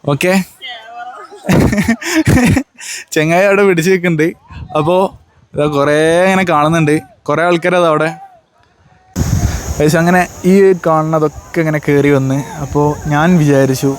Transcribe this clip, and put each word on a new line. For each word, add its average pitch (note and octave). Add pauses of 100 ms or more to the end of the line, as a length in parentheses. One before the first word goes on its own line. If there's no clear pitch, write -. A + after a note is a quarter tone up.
(120)
ഓക്കെ, F3 (2750)
ചെങ്ങായി E3
അവിടെ G3
പിടിച്ച് F3
നിൽക്കുന്നുണ്ട്. E3+ (520)
അപ്പോൾ E3+ (540)
ഇതാ D3 (100)
കുറേ C#3+ (360)
ഇങ്ങനെ F#3+
കാണുന്നുണ്ട്, D#3 (340)
കുറേ D3
ആൾക്കാരത് F3
അവിടെ. D#3 (1700)
ഗൈസ്, D3+
അങ്ങനെ F3 (280)
ഈ F#3+ (340)
കാണുന്നതൊക്കെ D#3
ഇങ്ങനെ D3+
കയറി C#3+
വന്ന്, C3+ (260)
അപ്പോൾ D3 (280)
ഞാൻ E3+
വിചാരിച്ചു C3+